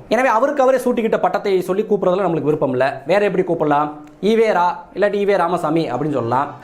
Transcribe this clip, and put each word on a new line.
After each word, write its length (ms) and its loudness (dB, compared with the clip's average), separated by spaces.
எனவே, 200 2
அவருக்கு 340 2
அவரே 140 4
சூட்டிக்கிட்ட 420 0
பட்டத்தை 440 0
சொல்லி 200 -2
கூப்பிடுறதுல 460 0
நம்மளுக்கு 140 0
விருப்பம் 280 0
இல்ல. 360 -2
வேற 180 2
எப்படி 200 0
கூப்பிடலாம்? 480 0
ஈ 140 2
வே 140 4
ரா, 240 0
இல்லாட்டி 200 0
ஈ 100 -2
வே 120 2
ராமசாமி 540 0
அப்படின்னு 220 -4
சொல்லலாம். 520 -2